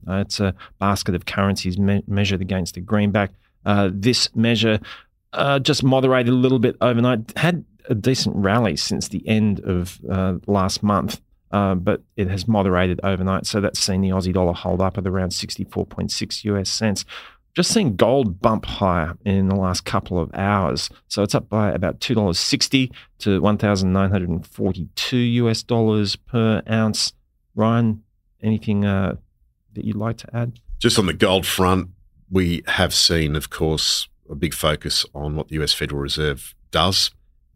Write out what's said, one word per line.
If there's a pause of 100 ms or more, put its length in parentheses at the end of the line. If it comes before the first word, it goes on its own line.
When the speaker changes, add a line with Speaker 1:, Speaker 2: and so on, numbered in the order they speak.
Speaker 1:
Uh,
it's
a (240)
basket
of
currencies
me-,
measured
against
the
greenback. (360)
Uh,
this
measure, (540)
uh,
just
moderated
a
little
bit
overnight.
Had (280)
a
decent
rally
since
the
end
of, (100)
uh, (100)
last
month. (320)
Uh,
but (140)
it
has
moderated
overnight,
so
that's
seen
the
Aussie
dollar
hold
up
at
around
sixty-four
point
six
U
S
cents. (520)
Just
seen
gold
bump
higher
in
the
last
couple
of
hours, (200)
so
it's
up
by
about
two
dollars
sixty (260)
to
one
thousand
nine
hundred
and
forty-two
U
S
dollars
per
ounce. (420)
Ryan, (360)
anything,
uh, (560)
that
you'd
like
to
add? (180)
Speaker 2:
Just
on
the
gold
front, (420)
we
have
seen,
of
course, (220)
a
big
focus (120)
on
what
the
U
S
Federal
Reserve (160)
does. (460)